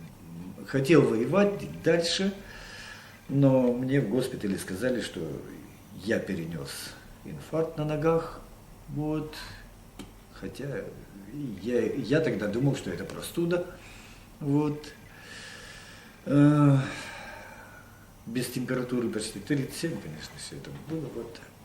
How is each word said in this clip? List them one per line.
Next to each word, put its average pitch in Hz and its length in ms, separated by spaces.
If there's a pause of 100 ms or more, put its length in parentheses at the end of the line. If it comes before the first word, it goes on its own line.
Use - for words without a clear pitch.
(680)
хотел 139 360
воевать 135 800
дальше, 170 520 (920)
но 131 440
мне 131 280
в 113 80
госпитале 101 500
сказали, 110 420
что 92 200 (840)
я 104 140
перенес 82 520 (540)
инфаркт 160 540
на 151 60
ногах. 156 560 (480)
Вот. 151 460 (1080)
Хотя 110 440 (800)
я, 120 180
я 120 400
тогда 104 280
думал, 127 280
что - 140
это 85 140
простуда. 170 600 (760)
Вот. 147 520 (1300)
Э, 143 540 (1500)
без 120 220
температуры 123 600
почти 101 320
тридцать - 360
семь, 147 240
конечно, - 380
все - 180
это 143 140 (180)
было. 160 260
Вот. - 260 (240)